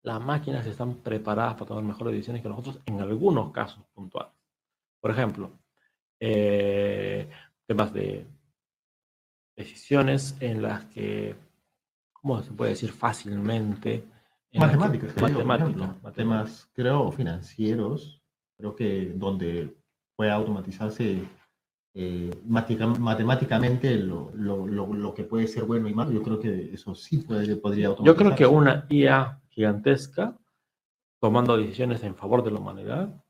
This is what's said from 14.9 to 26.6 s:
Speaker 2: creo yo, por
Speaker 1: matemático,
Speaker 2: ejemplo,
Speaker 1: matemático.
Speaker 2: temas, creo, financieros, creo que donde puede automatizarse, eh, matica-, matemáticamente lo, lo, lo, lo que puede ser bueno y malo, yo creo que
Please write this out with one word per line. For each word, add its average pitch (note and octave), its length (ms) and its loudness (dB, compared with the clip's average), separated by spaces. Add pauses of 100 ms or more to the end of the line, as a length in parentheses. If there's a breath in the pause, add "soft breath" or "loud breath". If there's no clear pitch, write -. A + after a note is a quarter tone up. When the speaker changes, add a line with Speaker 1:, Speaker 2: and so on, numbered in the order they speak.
Speaker 2:
creo G#2 140 2
yo, C#3+ 80 2
por - 80 0
Speaker 1:
matemático, B2+ 240 2
Speaker 2:
ejemplo, F#2+ 180 -4
Speaker 1:
matemático. G#2 300 -12
Speaker 2:
temas, A2 560 -2
creo, B2 400 2
financieros, A2 1120 -4 (340)
creo G#2 180 -10
que F#2+ 400 -4
donde F2 640 -4 (400)
puede G#2+ 160 2
automatizarse, G#2 920 -4 (720)
eh, F2+ 360 -6 (140)
matica-, A2+ 440 0
matemáticamente A#2+ 1080 2
lo, F#2 380 -4
lo, G2+ 320 -4
lo, G2+ 260 -4
lo G#2 220 -4
que G#2 100 -8
puede A2+ 220 0
ser G#2+ 180 -4
bueno A2+ 240 0
y G#2 60 -2
malo, A#2 160 0
yo G#2+ 140 0
creo G#2+ 160 -2
que G2 340 -4